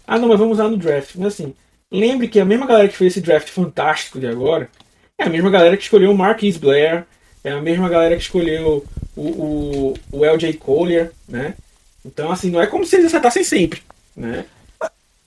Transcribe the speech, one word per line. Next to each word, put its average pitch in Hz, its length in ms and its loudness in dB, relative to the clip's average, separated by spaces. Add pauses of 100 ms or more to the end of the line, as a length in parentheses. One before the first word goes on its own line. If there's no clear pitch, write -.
"Ah, - 100 0
não, 233 120 2
mas 208 100 4
vamos 226 140 2
usar 214 160 0
no 226 80 -2
draft." 151 380 -4
Mas 196 180 -4
assim, 143 200 -12 (380)
lembre 233 380 0
que 214 100 4
a 190 60 4
mesma 233 200 2
galera 220 220 6
que 196 80 -4
fez 180 180 2
esse 196 80 -6
draft 160 280 2
fantástico 151 720 -4
de 127 80 -6
agora 127 420 -2 (480)
é 311 80 -2
a 208 40 0
mesma 170 200 0
galera 180 260 6
que 202 80 -6
escolheu 196 280 4
o 202 60 2
Marquise 202 420 0
Blair, 151 460 2 (380)
é 139 80 -8
a 143 100 -6
mesma 175 280 -2
galera 170 260 2
que 170 60 -4
escolheu 160 640 -2 (300)
o, 156 60 -12
o, 147 720 -4 (180)
o 143 140 0
L 160 120 2
J 165 200 -2
Collier, 170 540 0 (160)
né? 139 280 -8 (500)
Então, 147 240 -8
assim, 185 200 -4
não 170 120 0
é - 60 2
como - 180 -2
se 381 120 2
eles 339 100 6
acertassem 320 380 0
sempre, 180 360 -2 (340)
né? - 300 -10 (800)